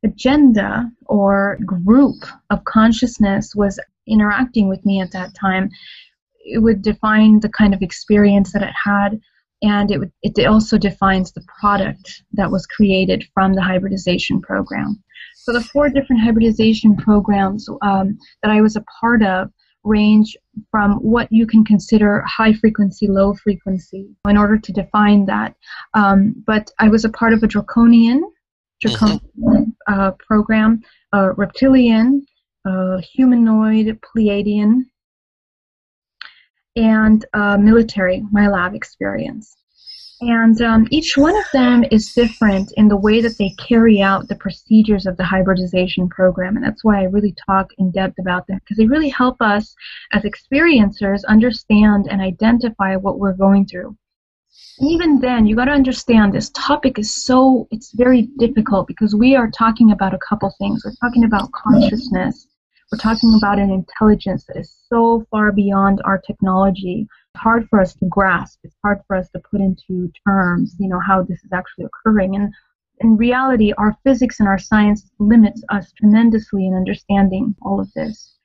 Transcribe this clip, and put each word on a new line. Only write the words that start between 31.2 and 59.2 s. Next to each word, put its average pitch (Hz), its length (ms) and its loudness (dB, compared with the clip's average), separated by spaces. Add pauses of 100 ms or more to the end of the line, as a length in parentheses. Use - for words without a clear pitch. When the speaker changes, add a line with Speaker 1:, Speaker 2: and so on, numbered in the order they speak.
Speaker 1:
reptilian, 254 880 2 (400)
uh, 185 340 -4
humanoid, 220 1040 2
Pleiadian, 208 800 0 (1900)
and, 220 580 2
uh, 208 240 0
military, 202 720 2
my 208 180 2
lab 190 260 0
experience. 214 800 -10 (680)
And, 226 400 2
um, 226 280 2
each 311 260 -2
one 311 200 4
of 403 160 -2
them 247 380 4
is 214 240 0
different 214 640 0
in 214 120 6
the 202 80 2
way 214 240 2
that 226 180 -4
they 196 200 -2
carry 226 420 4
out 196 280 -2
the - 80 -8
procedures 214 680 0
of 185 120 -6
the 185 80 -6
hybridization 185 840 -2
program. 185 480 -2
And - 80 -6
that's 220 200 -6
why 208 160 2
I 190 40 -2
really 196 300 -2 (120)
talk 190 320 -2
in 185 120 -2
depth 190 300 -6
about 180 260 -6
them, 190 200 -8
'cause 208 120 -8
they 220 80 4
really 294 220 0
help 254 340 -2
us 208 320 -2 (380)
as 208 100 -2
experiencers 208 1040 0
understand 214 840 2
and 196 140 -4
identify 214 760 -2
what 190 220 -6
we're 196 140 -2
going 196 340 2
through. 180 300 -14 (840)
Even 320 400 0
then, 247 240 0
you 214 100 2
gotta 247 180 0
understand 240 600 2
this - 180 -6
topic 277 480 -2
is - 280 -8
so, 254 440 2
it's - 220 -14
very 247 300 2 (160)
difficult 220 480 -2
because 202 280 -4
we 254 220 4